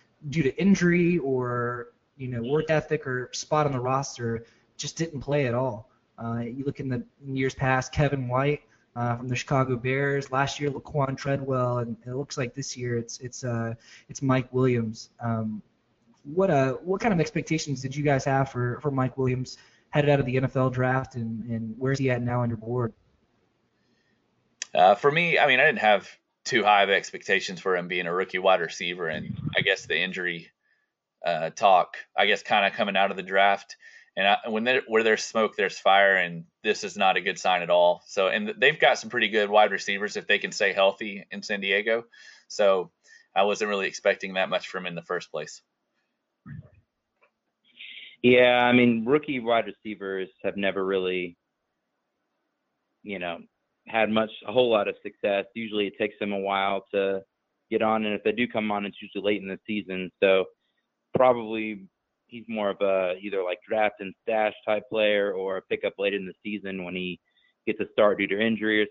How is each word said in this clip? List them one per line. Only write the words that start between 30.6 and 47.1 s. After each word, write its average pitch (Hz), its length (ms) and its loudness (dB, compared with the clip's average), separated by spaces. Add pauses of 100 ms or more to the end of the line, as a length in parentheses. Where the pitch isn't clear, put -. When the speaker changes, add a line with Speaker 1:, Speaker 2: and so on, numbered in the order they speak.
Speaker 2:
uh, 80 240 -2
talk, 95 460 4 (200)
I 101 100 2
guess, 101 160 2
kinda 101 280 2
coming 101 260 -2
out 98 140 2
of 92 60 -6
the 95 60 -8
draft. 98 540 2 (400)
And 98 100 0
I, 104 220 2
when 110 160 -2
there, 127 240 2
where 110 140 4
there's 110 220 2
smoke, 110 320 0
there's 95 220 -2
fire, 98 380 6
and 85 280 -2 (180)
this 107 220 0
is 92 120 -10
not 95 200 4
a 95 40 0
good 90 180 -4
sign 90 240 0
at 85 80 -4
all. 87 360 4
So, 95 220 0
and 104 180 -2
th-, 107 120 -8
they've 143 200 2
got 139 200 4
some 110 120 -12
pretty 113 180 0
good 104 220 0
wide 107 220 6
receivers 101 440 -4
if 92 100 -8
they 104 120 2
can 95 140 -4
stay 98 200 0
healthy 98 580 0
in 104 120 -12
San 101 180 -6
Diego. 104 440 0 (440)
So 95 420 2 (440)
I 95 100 4
wasn't 104 260 0
really 98 160 -2
expecting 95 480 -2
that 95 160 0
much 90 180 -4
from 92 160 -8
him 90 40 -6
in 87 60 -8
the 85 80 -10
first 87 280 -8
place. 78 320 -10 (2500)